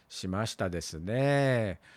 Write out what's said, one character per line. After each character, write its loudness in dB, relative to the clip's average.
し -8
ま 0
し -6
た 0
で -2
す -8
ね。 2